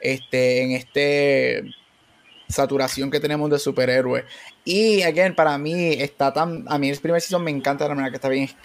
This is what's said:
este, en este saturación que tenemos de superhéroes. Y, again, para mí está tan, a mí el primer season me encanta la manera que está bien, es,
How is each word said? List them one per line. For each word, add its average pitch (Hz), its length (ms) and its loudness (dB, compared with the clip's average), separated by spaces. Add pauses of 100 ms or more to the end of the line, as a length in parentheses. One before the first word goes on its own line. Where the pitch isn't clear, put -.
este, 127 600 0
en 127 80 0
este 139 920 0 (840)
saturación 135 600 -2
que 147 120 -2
tenemos 151 280 -2
de 147 80 2
superhéroes. 127 680 0 (400)
Y, 202 360 2
again, 175 320 2
para 151 240 2
mí 160 360 0
está 135 400 -2
tan, 160 340 -2
a 147 100 -2
mí 139 120 0
el 143 100 -4
primer 170 220 0
season 175 220 -2
me 160 80 -2
encanta 143 360 -2
la 147 80 -4
manera 135 160 -4
que 135 60 -8
está 135 120 -4
bien, 135 140 0
es, 131 220 -8